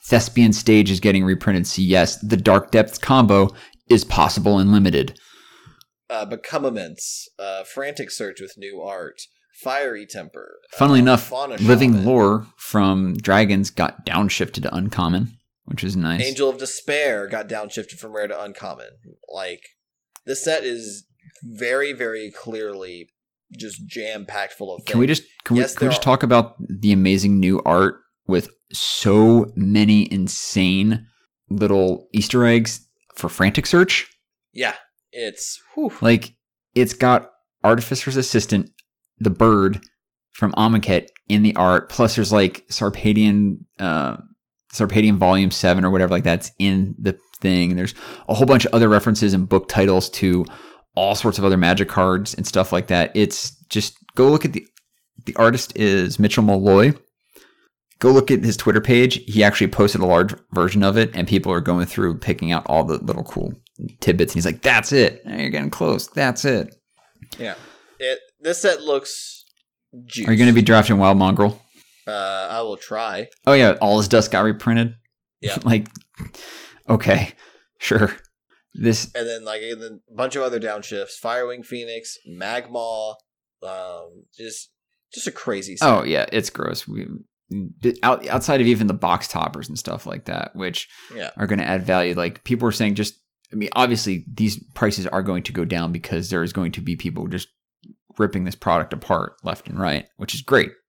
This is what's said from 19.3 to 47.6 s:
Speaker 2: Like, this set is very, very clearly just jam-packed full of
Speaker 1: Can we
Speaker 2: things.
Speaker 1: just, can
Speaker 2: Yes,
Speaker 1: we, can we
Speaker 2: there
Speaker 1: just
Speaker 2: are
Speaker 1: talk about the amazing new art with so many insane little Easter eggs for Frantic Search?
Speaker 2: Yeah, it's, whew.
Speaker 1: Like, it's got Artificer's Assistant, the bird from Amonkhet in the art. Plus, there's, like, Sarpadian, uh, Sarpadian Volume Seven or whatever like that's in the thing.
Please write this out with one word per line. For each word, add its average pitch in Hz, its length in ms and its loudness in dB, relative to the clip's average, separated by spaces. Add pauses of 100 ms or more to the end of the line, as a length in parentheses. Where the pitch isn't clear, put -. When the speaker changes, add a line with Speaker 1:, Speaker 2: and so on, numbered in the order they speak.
Speaker 2:
Like, 90 300 -12 (640)
this 131 180 -8
set 160 200 -2
is 110 420 -10 (380)
very, 123 500 -4
very 110 380 -10
clearly 98 800 -12 (420)
just 110 340 -16
jam-packed 104 680 -12
full 95 220 -14
of - 100 -18
Speaker 1:
Can 113 140 -2
we 123 80 4
Speaker 2:
things. 151 120 -2
Speaker 1:
just, - 100 -20 (140)
can 120 140 0
Speaker 2:
Yes, 135 160 0
Speaker 1:
we, - 20 -12
can 135 100 -2
we 127 40 2
Speaker 2:
there - 20 0
Speaker 1:
just 123 100 -2
Speaker 2:
are - 40 -4
Speaker 1:
talk 131 180 2
about 117 360 2
the 104 320 -2
amazing 98 480 4
new 92 260 2
art 90 300 2 (320)
with 90 220 0 (220)
so 110 840 4
many 104 560 4
insane 95 960 -2 (440)
little 98 640 0
Easter 120 320 2
eggs 117 340 2 (360)
for - 120 -8
Frantic 98 380 0
Search? - 420 2 (460)
Speaker 2:
Yeah, 120 220 -4 (360)
it's, - 480 -10 (140)
whew. 294 180 -4 (100)
Speaker 1:
Like, 117 340 2 (400)
it's 123 180 2
got 123 380 2 (320)
Artificer's 131 540 0
Assistant, 110 520 0 (480)
the 107 140 0
bird 98 520 4 (500)
from - 200 -2
Amonkhet 107 540 2 (200)
in 104 140 4
the 107 140 4
art. 90 340 2
Plus, 117 260 0
there's, 104 160 0
like, 98 360 2
Sarpadian, 104 880 2 (220)
uh, 78 380 -4 (540)
Sarpadian 107 460 2
Volume 95 320 4
Seven 92 340 2
or 92 60 2
whatever 92 220 2
like 87 120 0
that's 85 360 -2
in 95 400 0
the 101 180 -4 (240)
thing. 90 340 2